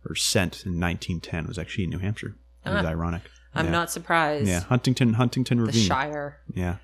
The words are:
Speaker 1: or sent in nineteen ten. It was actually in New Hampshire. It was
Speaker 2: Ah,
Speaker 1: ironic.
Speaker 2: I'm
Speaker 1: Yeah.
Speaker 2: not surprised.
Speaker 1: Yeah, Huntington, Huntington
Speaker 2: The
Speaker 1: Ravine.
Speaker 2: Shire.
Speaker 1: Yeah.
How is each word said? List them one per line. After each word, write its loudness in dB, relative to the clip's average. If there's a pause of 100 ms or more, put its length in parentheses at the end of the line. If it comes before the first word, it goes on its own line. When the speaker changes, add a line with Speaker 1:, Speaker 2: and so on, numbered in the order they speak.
Speaker 1:
or -6
sent 0
in -2
nineteen -2
ten. -6
It -8
was -8
actually -4
in -2
New -4
Hampshire. -4 (280)
It -6
was 0
Speaker 2:
Ah, 0
Speaker 1:
ironic. -2 (320)
Speaker 2:
I'm 0
Speaker 1:
Yeah. 0
Speaker 2:
not 0
surprised. 0
Speaker 1:
Yeah, 2
Huntington, 2
Huntington 2
Speaker 2:
The 4
Speaker 1:
Ravine. 4
Speaker 2:
Shire. 0 (140)
Speaker 1:
Yeah. -2